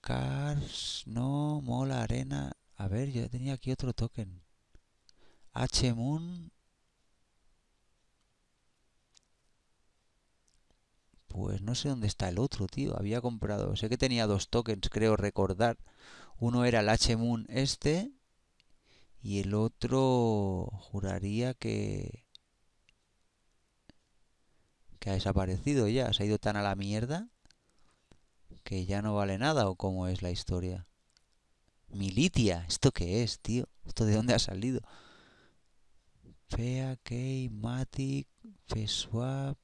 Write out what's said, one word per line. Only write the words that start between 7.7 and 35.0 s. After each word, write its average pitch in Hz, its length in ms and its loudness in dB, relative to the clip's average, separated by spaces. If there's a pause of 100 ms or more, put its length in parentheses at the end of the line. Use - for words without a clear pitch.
Pues 95 340 -4
no 117 140 -2
sé - 120 -2
dónde 120 200 0
está 95 200 -2
el 90 120 -2
otro, 113 260 -2
tío. - 320 -4
Había 107 220 -2
comprado, 104 560 -2
sé 110 120 -2
que 120 80 0
tenía 120 300 2
dos 101 220 2
tokens, 113 420 0
creo 107 260 4
recordar. 98 640 2 (580)
Uno 120 280 2
era 120 160 6
el 104 80 4
H-Moon 113 600 4
este. 151 640 0 (1120)
Y 101 160 -2
el 98 160 0
otro, 113 1120 2 (120)
juraría 101 760 -2
que... 104 720 -4 (2750)
Que - 120 -4
ha - 20 2
desaparecido 95 760 2
ya. 117 260 2
Se 101 120 0
ha - 20 2
ido 104 120 4
tan 104 180 0
a 104 60 0
la 101 120 2
mierda 113 540 -2 (1400)
que 95 220 -4
ya 98 160 -2
no 107 140 0
vale 98 220 0
nada, 131 300 2
¿o 92 60 -2
cómo 92 320 -2
es 90 160 -2
la 90 80 -4
historia? 90 560 -4 (1000)
Militia, 98 800 2
¿esto - 240 4
qué 92 320 0
es, - 160 -6
tío? 120 280 -2 (160)
¿Esto - 200 -2
de 107 100 6
dónde 117 200 4
ha - 40 4
salido? 117 440 -2 (1700)